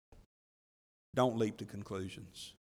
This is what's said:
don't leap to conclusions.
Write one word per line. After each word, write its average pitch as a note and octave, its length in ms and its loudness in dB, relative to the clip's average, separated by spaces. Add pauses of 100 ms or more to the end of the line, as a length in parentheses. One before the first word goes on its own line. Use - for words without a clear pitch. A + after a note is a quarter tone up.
(1120)
don't B2+ 240 6
leap G#2+ 200 4
to A#2 80 -6
conclusions. F#2+ 880 -6 (160)